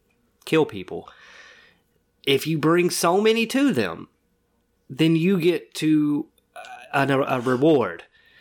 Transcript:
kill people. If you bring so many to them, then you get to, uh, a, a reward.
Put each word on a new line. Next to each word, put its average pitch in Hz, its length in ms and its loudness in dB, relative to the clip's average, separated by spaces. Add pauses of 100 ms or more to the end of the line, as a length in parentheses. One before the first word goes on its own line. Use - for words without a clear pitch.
(440)
kill 156 220 2
people. 87 420 -12 (1160)
If 139 200 0
you 160 120 -2
bring 170 320 2
so 175 300 0
many 226 260 2
to 262 260 0
them, 87 360 -4 (840)
then 160 260 2
you 180 240 2
get 165 340 -2
to, 151 520 0 (680)
uh, 139 160 0
a, 135 120 2
a 131 200 -2
reward. 123 640 0 (360)